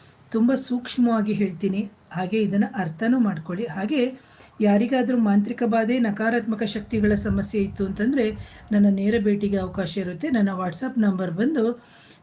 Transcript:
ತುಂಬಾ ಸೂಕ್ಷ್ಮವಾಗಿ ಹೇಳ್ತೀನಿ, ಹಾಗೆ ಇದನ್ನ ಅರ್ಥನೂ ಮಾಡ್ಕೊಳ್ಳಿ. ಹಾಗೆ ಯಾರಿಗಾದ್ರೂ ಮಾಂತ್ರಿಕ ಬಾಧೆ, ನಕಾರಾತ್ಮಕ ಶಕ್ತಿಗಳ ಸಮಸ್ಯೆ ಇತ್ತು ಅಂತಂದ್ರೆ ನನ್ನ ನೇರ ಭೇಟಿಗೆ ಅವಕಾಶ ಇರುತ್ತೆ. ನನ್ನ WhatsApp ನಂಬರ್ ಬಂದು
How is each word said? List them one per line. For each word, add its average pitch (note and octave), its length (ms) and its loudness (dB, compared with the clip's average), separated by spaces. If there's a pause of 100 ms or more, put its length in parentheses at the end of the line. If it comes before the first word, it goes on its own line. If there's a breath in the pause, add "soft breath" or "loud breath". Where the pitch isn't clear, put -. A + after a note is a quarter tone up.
(300 loud breath)
ತುಂಬಾ A#3+ 240 2
ಸೂಕ್ಷ್ಮವಾಗಿ A#3+ 800 0
ಹೇಳ್ತೀನಿ, G3 580 -2 (200)
ಹಾಗೆ F#3 320 -2
ಇದನ್ನ G3+ 220 2 (100)
ಅರ್ಥನೂ A3 440 -2
ಮಾಡ್ಕೊಳ್ಳಿ. F#3+ 480 -2
ಹಾಗೆ A#3+ 460 -2 (480 loud breath)
ಯಾರಿಗಾದ್ರೂ A#3+ 580 2
ಮಾಂತ್ರಿಕ G#3 440 2
ಬಾಧೆ, A3+ 360 2
ನಕಾರಾತ್ಮಕ A3 640 -2
ಶಕ್ತಿಗಳ G#3 520 0
ಸಮಸ್ಯೆ G3+ 480 0
ಇತ್ತು G3 240 -4
ಅಂತಂದ್ರೆ A3 460 0 (400 loud breath)
ನನ್ನ G3+ 180 6
ನೇರ G3 280 2
ಭೇಟಿಗೆ G3+ 380 2
ಅವಕಾಶ F#3 420 -4
ಇರುತ್ತೆ. F3 320 -6
ನನ್ನ G#3+ 180 4
WhatsApp F#3 520 -4
ನಂಬರ್ F#3 300 2
ಬಂದು A#3+ 520 0 (400 loud breath)